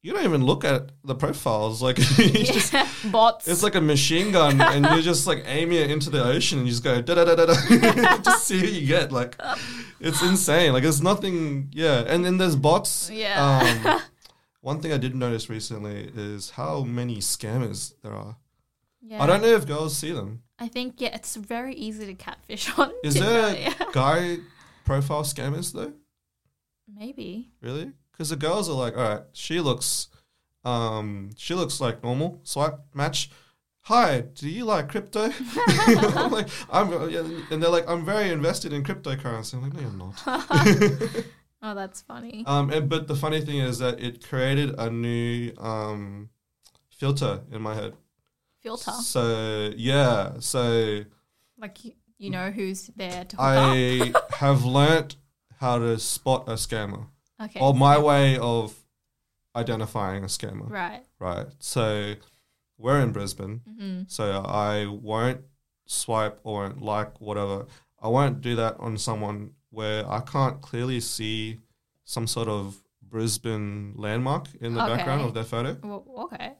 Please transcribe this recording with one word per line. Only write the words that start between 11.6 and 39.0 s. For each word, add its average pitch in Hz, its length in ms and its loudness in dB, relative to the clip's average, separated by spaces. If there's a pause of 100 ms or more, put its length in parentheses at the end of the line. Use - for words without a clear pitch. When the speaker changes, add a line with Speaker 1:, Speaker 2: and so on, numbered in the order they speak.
Speaker 1:
yeah. 143 340 2
And 170 160 2
then 180 140 2
there's 185 180 2
bots. 151 540 2
Speaker 2:
Yeah. 139 840 2
Speaker 1:
Um, 339 80 0 (300)
Speaker 2:
<laughs> - 300 -20
Speaker 1:
one 143 200 -6
thing 160 120 -2
I 143 40 2
did 127 180 -2
notice 120 340 -2
recently 104 640 -8
is 104 360 -10
how 143 320 -4
many 120 340 -4
scammers 107 760 -4 (100)
there 104 100 -12
are. 104 240 -12 (640)
Speaker 2:
Yeah. 220 220 -8
Speaker 1:
I - 40 2
don't 196 140 6
know 226 140 8
if 147 100 2
girls 147 320 -4
see 151 140 -6
them. 113 320 -8 (160)
Speaker 2:
I 233 80 -10
think, 247 340 -8
yeah, 240 140 -2
it's - 200 -10
very 240 400 -10
easy 214 300 -10
to 196 80 -14
catfish - 600 -10
<laughs> - 60 -2
on 294 120 2 (120)
Speaker 1:
Is 147 120 0
Speaker 2:
Tinder, 185 140 4
Speaker 1:
there 220 300 2
Speaker 2:
yeah. - 140 -4 (180)
Speaker 1:
guy 165 460 2 (480)
profile 139 380 0
scammers, 147 500 -6
though? 294 200 -10 (960)
Speaker 2:
Maybe. 214 640 -14 (100)
Speaker 1:
Really? 143 300 -10 (260)
'Cause 156 120 -6
the 160 60 -4
girls 165 320 -2
are 156 60 -4
like, 123 240 -4
"All 127 100 0
right, 104 140 -2 (100)
she - 300 -6
looks, - 460 -2 (580)
um, 107 720 -4
she - 160 -8
looks 170 260 -2
like 117 240 -2
normal. 139 380 -4
Swipe, 147 380 -4 (160)
match. 143 340 -2 (520)
Hi, 196 400 4
do 139 280 -10
you 226 160 -6
like 165 240 0
crypto?" - 480 -4
<laughs> 254 180 -10
Speaker 2:
<laughs> 480 120 2
Speaker 1:
I'm 240 640 4
like, 214 160 -2 (240)
"I'm," 190 200 2
uh, 156 140 -2
yeah, 165 160 -4 (300)
and 156 100 -2
they're 170 80 4
like, 170 180 2
"I'm 170 160 -2
very 196 280 0
invested 160 420 -2
in 143 100 -4
cryptocurrency." 131 720 -6